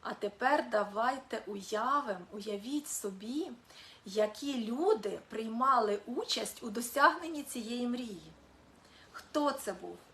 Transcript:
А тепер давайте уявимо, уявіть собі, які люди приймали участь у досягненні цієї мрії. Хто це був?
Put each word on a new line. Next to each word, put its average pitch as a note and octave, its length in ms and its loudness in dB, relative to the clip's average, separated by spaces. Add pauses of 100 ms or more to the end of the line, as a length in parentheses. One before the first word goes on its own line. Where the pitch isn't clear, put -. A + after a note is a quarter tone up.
А A#3 40 -4
тепер B3 580 2
давайте G#3+ 760 0
уявимо, G#3 840 -2
уявіть G#3+ 560 -4
собі, A3+ 640 -4 (540)
які G#3+ 600 0
люди A#3+ 540 2 (100)
приймали A3+ 760 2
участь B3 580 -4
у A#3+ 60 -6
досягненні D4+ 760 4
цієї A#3+ 440 -4
мрії. G#3+ 440 -6 (800)
Хто D4 400 0
це G#3+ 220 -4
був? F3+ 240 -10 (160)